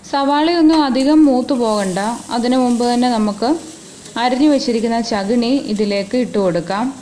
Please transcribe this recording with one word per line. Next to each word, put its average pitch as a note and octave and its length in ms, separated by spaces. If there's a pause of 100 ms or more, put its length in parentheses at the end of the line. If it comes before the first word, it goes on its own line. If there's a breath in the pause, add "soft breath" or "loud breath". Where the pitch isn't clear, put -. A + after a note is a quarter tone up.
(160)
സവാളയൊന്നും D#4 720
അധികം C#4 400
മൂത്ത് B3+ 340
പോകണ്ട. G3+ 380 (360)
അതിനു B3+ 280
മുമ്പ് A#3+ 280
തന്നെ A#3+ 240
നമുക്ക് G#3 320 (720)
അരിഞ്ഞു B3+ 320
വെച്ചിരിക്കുന്ന A#3 440 (120)
ചകിണി A3+ 400 (240)
ഇതിലേക്ക് G3+ 520
ഇട്ട് - 180
കൊടുക്കാം. F#3+ 580